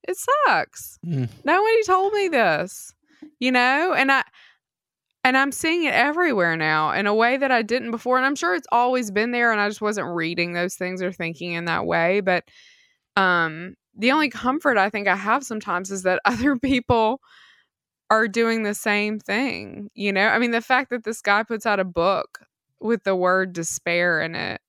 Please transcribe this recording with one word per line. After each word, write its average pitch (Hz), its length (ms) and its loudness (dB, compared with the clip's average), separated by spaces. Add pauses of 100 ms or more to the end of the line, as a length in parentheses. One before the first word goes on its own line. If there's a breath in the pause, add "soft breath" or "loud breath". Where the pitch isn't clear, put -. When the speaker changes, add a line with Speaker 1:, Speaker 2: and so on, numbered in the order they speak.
Speaker 1:
It 359 140 -6
sucks. - 880 0
Speaker 2:
Mm. 135 220 -2 (160)
Speaker 1:
Nobody 427 400 4
told 381 300 2
me 403 120 2
this, 196 680 0 (460 loud breath)
you 254 140 0
know? 269 440 2
And 269 140 2
I, 269 140 2 (1000 soft breath)
and 254 160 2
I'm 277 140 0
seeing 330 320 -2
it 277 100 0
everywhere 254 640 2
now 156 340 0
in 202 160 -2
a 208 80 0
way 233 220 2
that 269 160 0
I 233 100 2
didn't 233 300 -4
before. 240 240 -2
And 254 100 0
I'm 285 80 0
sure 339 220 -2
it's 294 160 -8
always 247 400 2
been 214 180 0
there 240 220 2
and 208 80 0
I 202 80 2
just 208 120 -6
wasn't 208 280 -2
reading 170 440 -2
those 175 220 -2
things 180 260 -6
or 185 120 -4
thinking 170 400 -8
in 170 140 -6
that 170 200 -2
way. 170 320 2
But, 185 240 0 (720 soft breath)
um, 175 600 0 (220)
the 226 140 2
only 294 200 2
comfort 262 460 0
I 202 140 4
think 202 160 -4
I 185 80 2
have 214 300 -2
sometimes 196 480 -6
is 190 100 -8
that 185 200 0
<laughs> - 20 -20
other 247 320 2
people 247 640 0 (880 soft breath)
are 220 180 4
doing 226 340 0
the 208 120 -2
same 208 440 -2
thing, 208 760 -6
you 202 180 -4
know? 196 160 2
I - 100 2
mean, 240 140 2
the 233 100 0
fact 262 280 -2
that 240 140 -6
this 220 160 -8
guy 208 220 2
puts 220 240 -6
out 208 140 0
a 185 40 0
book 180 560 -2 (400)
with 220 240 -2
the 196 120 2
word 185 360 2
despair 175 680 -2
in 165 120 -6
it 92 340 -6